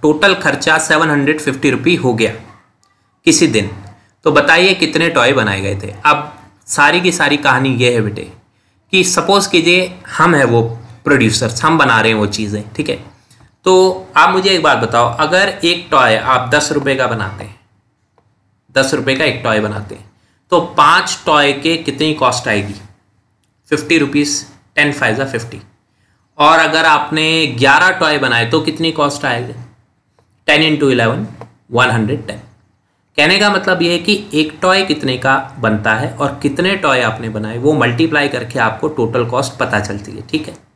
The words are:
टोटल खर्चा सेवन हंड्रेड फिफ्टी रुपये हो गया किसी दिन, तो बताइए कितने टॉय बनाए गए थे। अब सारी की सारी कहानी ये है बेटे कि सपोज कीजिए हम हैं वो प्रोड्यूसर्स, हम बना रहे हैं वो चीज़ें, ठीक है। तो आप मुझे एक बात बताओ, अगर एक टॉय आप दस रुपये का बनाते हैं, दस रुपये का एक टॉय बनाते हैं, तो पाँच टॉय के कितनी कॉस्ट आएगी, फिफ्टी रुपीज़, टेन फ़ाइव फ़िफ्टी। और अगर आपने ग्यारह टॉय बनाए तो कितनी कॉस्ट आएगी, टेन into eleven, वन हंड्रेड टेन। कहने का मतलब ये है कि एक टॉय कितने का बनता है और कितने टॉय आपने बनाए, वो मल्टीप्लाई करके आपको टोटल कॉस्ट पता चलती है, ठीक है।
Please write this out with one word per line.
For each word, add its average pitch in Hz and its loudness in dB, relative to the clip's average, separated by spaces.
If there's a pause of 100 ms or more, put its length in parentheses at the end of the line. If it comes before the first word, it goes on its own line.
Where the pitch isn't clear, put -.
टोटल 151 4
खर्चा 156 0
सेवन 160 2
हंड्रेड 147 0
फिफ्टी 139 -2
रुपये 127 0
हो 127 0
गया 110 0 (920)
किसी 160 4
दिन, 107 0 (560)
तो 156 2
बताइए 165 4
कितने 160 0
टॉय 127 2
बनाए 101 0
गए 98 -4
थे। 98 -12 (120)
अब 147 0 (340)
सारी 156 2
की 175 2
सारी 147 0
कहानी 135 0
ये 120 2
है 113 0
बेटे 101 -6 (600)
कि 185 4
सपोज 185 0
कीजिए 175 2 (220)
हम 165 2
हैं 139 4
वो 117 2 (420)
प्रोड्यूसर्स, 117 0
हम 160 2
बना 127 4
रहे 110 2
हैं 110 0
वो 104 0
चीज़ें, 104 -6 (100)
ठीक 147 -6
है। - -6 (680)
तो 185 4 (100)
आप 160 6
मुझे 185 0
एक 175 0
बात 139 4
बताओ, 117 0
अगर 180 2 (140)
एक 170 0
टॉय 123 4
आप 123 0
दस 151 0
रुपये 139 -2
का 127 -2
बनाते 104 -6
हैं, - -20 (1160)
दस 135 2
रुपये 135 -2
का 151 -2
एक 120 -2
टॉय 110 0
बनाते 104 -6
हैं, - -20 (420)
तो 175 4 (160)
पाँच 170 2
टॉय 143 2
के 160 -2
कितनी 151 -4
कॉस्ट 123 -2
आएगी, 101 -4 (920)
फिफ्टी 151 0
रुपीज़, 143 -2 (320)
टेन 147 0
फ़ाइव 123 -2
फ़िफ्टी। - -8 (760)
और 156 4
अगर 160 0
आपने 156 0 (240)
ग्यारह 135 4
टॉय 156 0
बनाए 120 0
तो 156 0
कितनी 156 -4
कॉस्ट 147 -2
आएगी, 120 -4 (920)
टेन 151 4
into 147 2
eleven, 113 0 (460)
वन 123 2
हंड्रेड 117 -2
टेन। - -12 (800)
कहने 160 2
का 208 4
मतलब 190 0
ये 170 2
है 175 0
कि 202 0 (180)
एक 156 0
टॉय 185 2
कितने 139 -4
का 135 0 (240)
बनता 110 0
है 139 -4
और 139 -6
कितने 175 -2
टॉय 139 0
आपने 113 -4
बनाए, 107 -8
वो 143 0
मल्टीप्लाई 143 0
करके 123 -6
आपको 113 -2
टोटल 120 -2
कॉस्ट 123 -4
पता 117 -2
चलती 101 -8
है, 107 -16
ठीक - -6
है। - -16 (200)